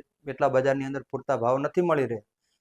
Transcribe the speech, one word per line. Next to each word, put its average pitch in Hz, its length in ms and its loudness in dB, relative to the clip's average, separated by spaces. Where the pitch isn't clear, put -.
એટલા 139 200 0
બજારની 135 380 2
અંદર 135 180 -8
પૂરતા 131 340 -4
ભાવ 123 200 2
નથી 147 240 -2
મળી 156 240 2
રહ્યા. 113 160 -6